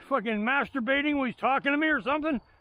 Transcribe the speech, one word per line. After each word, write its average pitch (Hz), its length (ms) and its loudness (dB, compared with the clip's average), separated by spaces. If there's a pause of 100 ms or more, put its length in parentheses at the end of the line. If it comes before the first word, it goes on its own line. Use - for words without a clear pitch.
Fucking 226 300 -2
masturbating 277 760 0
when 269 120 0
he's - 80 -6
talking 269 360 0
to 285 60 2
me 311 100 0
or 285 140 2
something?" 285 380 -2 (200)